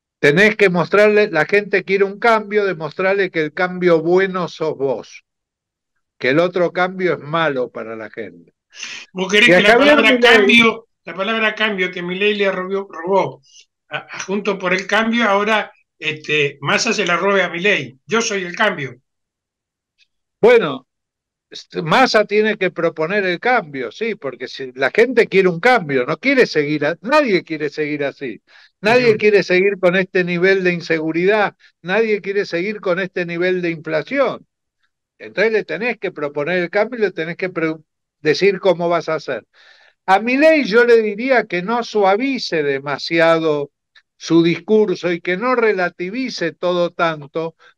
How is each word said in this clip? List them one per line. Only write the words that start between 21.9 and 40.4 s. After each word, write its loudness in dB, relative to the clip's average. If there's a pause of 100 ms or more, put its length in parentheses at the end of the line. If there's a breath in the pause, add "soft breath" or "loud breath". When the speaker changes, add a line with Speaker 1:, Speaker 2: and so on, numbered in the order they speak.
Speaker 1:
tiene 0
que -2
proponer -2
el -4
cambio, -2
sí, -6
porque -10
si, -12
la -2
gente 4
quiere 4
un -2
cambio, 2
no -4
quiere 2
seguir -2
a-, -2
nadie 2
quiere -6
seguir -4
así. -8 (400 soft breath)
Nadie 4
Speaker 2:
Ujú. -6
Speaker 1:
quiere 4
seguir 0
con 2
este 0
nivel 2
de 2
inseguridad, 0 (260 soft breath)
nadie 0
quiere -4
seguir -6
con -2
este -6
nivel -2
de -2
inflación. -4 (720)
Entonces -2
le 0
tenés -6
que -8
proponer -6
el -6
cambio -2
y -2
le 0
tenés -8
que -6
pre-, -4 (440)
decir 0
cómo 0
vas -2
a -2
hacer. -8 (600 soft breath)
A 4
Milei 4